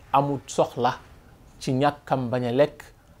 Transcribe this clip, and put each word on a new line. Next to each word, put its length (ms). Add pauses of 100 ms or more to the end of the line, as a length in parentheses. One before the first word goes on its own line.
(120)
amul 340
soxla 480 (680)
ci 120
ñàkkam 580
bañ 160
a 60
lekk 320 (360)